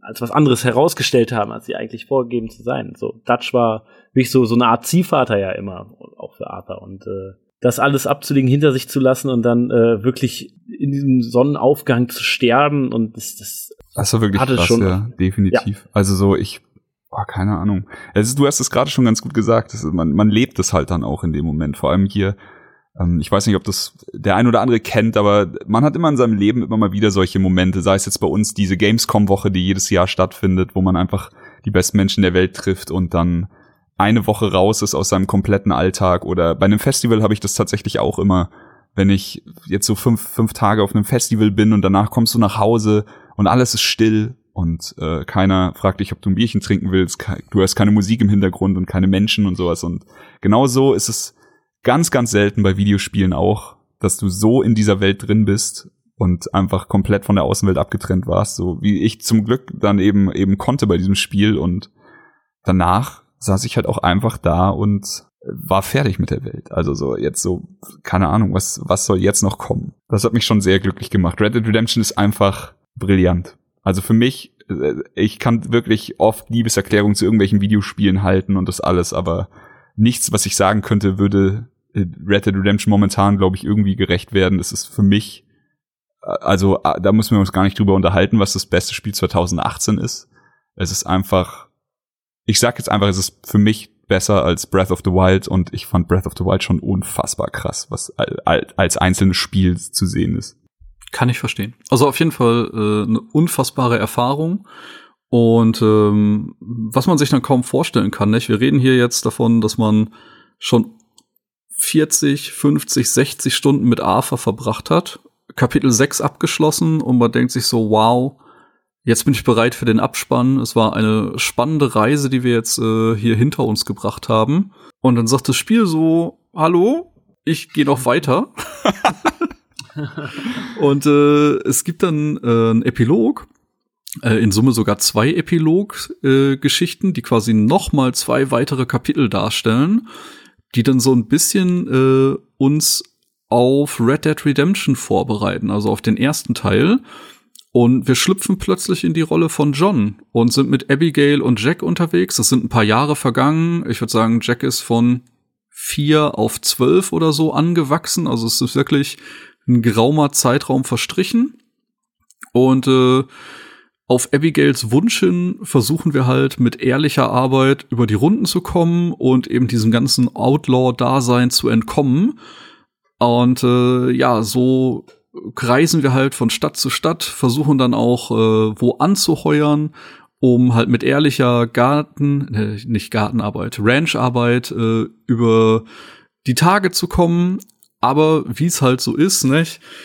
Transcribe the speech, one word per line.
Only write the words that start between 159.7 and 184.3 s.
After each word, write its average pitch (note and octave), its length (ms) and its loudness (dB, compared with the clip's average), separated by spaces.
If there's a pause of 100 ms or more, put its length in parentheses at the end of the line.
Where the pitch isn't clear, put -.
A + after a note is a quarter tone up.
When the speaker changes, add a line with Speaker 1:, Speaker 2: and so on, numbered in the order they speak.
Speaker 3:
geraumer C3 480 2
Zeitraum C3+ 540 0
verstrichen. - 760 -2 (920)
Und, C3 360 2
äh, C3 360 4 (840)
auf B2+ 260 0
Abigails C#3+ 560 0
Wunsch D#3+ 300 0
hin F3+ 420 0
versuchen D3+ 540 0
wir C3 100 0
halt C3 340 0
mit A#2 180 0
ehrlicher C3 520 0
Arbeit C3 640 2
über A#2 160 0
die G#2+ 80 0
Runden F#3+ 300 2
zu - 160 -2
kommen E3+ 500 0
und C3 340 2
eben B2 220 0
diesem A2 240 2
ganzen A#2+ 440 0
Outlaw-Dasein B2+ 1160 0
zu - 180 -2
entkommen. C3+ 680 0 (800)
Und, A#2+ 420 2
äh, B2 480 2
ja, B2+ 320 0
so B2+ 640 0 (500)
reisen C#3+ 480 2
wir C3+ 100 2
halt C3 220 0
von - 140 0
Stadt - 280 -4
zu C3+ 120 -4
Stadt, D#3+ 340 -2
versuchen C#3 540 0
dann B2 160 2
auch, A#2+ 380 0
äh, A2 480 2
wo A#2+ 180 0
anzuheuern, D3+ 960 0 (460)
um B2 360 4
halt A#2 140 2
mit A#2+ 140 0
ehrlicher C3 640 2
Garten-, C#3+ 880 0
äh, G#2+ 340 -4
nicht A2 240 -4
Gartenarbeit, G#2+ 720 -4
Rancharbeit, A#2+ 880 0